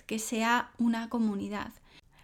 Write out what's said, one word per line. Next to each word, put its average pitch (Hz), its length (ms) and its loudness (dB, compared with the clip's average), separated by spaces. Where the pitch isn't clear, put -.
que 220 140 -4
sea 233 580 0
una 226 320 2
comunidad. 202 640 -2